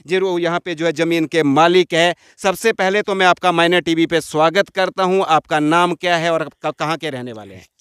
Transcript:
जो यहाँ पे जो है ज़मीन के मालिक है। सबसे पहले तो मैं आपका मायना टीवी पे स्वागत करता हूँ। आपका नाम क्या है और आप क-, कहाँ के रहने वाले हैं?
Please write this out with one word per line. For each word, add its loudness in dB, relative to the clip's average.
जो -2
यहाँ -2
पे -8
जो -4
है 0
ज़मीन 0
के 0
मालिक 4
है। 2
सबसे 0
पहले 0
तो -4
मैं 2
आपका 2
मायना 2
टीवी 0
पे 0
स्वागत 0
करता -2
हूँ। 0
आपका 0
नाम 2
क्या -2
है -2
और -2
आप -12
क-, -4
कहाँ -6
के -10
रहने -10
वाले -18
हैं? -20